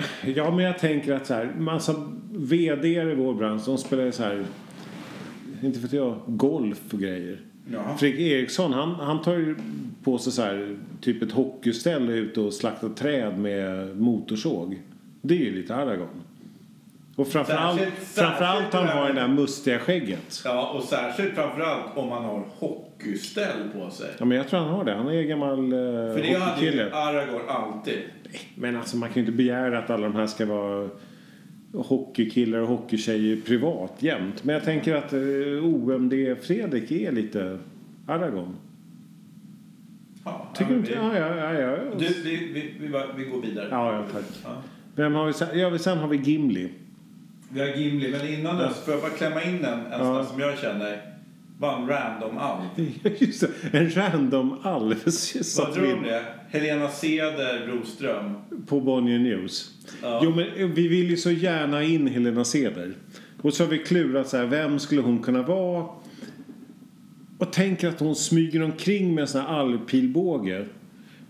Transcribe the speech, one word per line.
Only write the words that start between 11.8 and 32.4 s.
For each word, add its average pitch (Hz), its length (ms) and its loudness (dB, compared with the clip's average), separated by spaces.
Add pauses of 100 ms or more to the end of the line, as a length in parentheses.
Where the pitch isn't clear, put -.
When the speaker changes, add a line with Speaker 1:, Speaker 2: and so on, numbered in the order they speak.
Speaker 1:
ute 110 320 0
och 104 120 0
slaktar 110 360 -2
träd 123 500 -2
med 95 580 -2
motorsåg. 107 840 0 (400)
Det 160 120 4
är 175 120 4
ju 92 100 -2
lite 95 200 -4
Aragorn. 107 320 -2 (1080)
Och 135 120 2
framförallt, 160 520 2
Speaker 2:
Särskilt, 185 180 -2 (100)
Speaker 1:
framförallt 175 520 2 (120)
Speaker 2:
särskilt - 20 -2
Speaker 1:
han 165 240 2
har 139 100 4
Speaker 2:
det 139 60 2
Speaker 1:
det 131 80 2
Speaker 2:
där 127 60 2
Speaker 1:
där 131 60 4
mustiga 139 460 2
skägget. 117 680 -2
Speaker 2:
Ja, 123 320 0
och 123 60 -2
särskilt 131 500 -2
framförallt 143 500 -2 (140)
om 127 120 -2
man 117 140 -4
har 104 220 -4 (140)
hockeyställ 110 1120 -4
på 92 160 -8
sig. - 200 -10 (100)
Speaker 1:
Ja, 113 60 0
men 123 120 4
jag 135 100 -2
tror 185 120 2
han 156 100 0
har 185 160 0
det. 104 80 2
Han 113 140 -2
är 165 160 2
gammal, 143 360 0
eh, 131 100 2
Speaker 2:
För 117 520 0
det - 0 -
hade 113 60 0
ju 139 120 4
Speaker 1:
hockeykille. 131 520 0
Speaker 2:
Aragorn 143 560 0
alltid. 110 500 -4 (260)
Speaker 1:
Nej, - 180 -14 (140)
men 120 200 -2
alltså, 117 220 -4
man 117 120 -2
kan 113 60 -2
ju 127 60 4
inte 113 160 2
begära 123 420 2
att 110 100 -4
alla 113 180 2
de 104 80 -2
här 107 120 2
ska 107 180 -2
vara 101 440 -2 (840)
hockeykillar 120 840 2